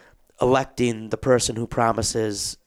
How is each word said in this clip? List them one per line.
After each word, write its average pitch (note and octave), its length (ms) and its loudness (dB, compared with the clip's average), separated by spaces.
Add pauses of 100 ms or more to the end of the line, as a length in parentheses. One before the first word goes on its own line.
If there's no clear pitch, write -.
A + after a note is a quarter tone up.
(420)
electing B2 680 0
the - 80 -4
person B2 380 2
who A2+ 120 -6
promises, A2 1000 -2